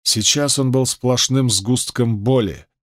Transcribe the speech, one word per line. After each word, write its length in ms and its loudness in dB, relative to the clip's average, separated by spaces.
Сейчас 560 0
он 140 0
был 140 2
сплошным 640 0
сгустком 680 -2
боли, 480 0